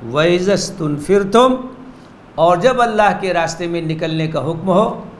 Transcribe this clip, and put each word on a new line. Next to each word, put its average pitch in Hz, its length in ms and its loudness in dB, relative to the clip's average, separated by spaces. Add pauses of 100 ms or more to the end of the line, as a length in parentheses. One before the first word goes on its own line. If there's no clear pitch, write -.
"वइज़स्तुनफ़िरतुम", 180 1500 2 (800)
और 170 240 4
जब 247 200 2
अल्लाह 214 300 2 (100)
के 185 120 -2
रास्ते 170 340 -2
में 170 160 -4
निकलने 160 440 -4
का 156 120 -4
हुक्म 165 320 -4
हो 214 360 0 (120)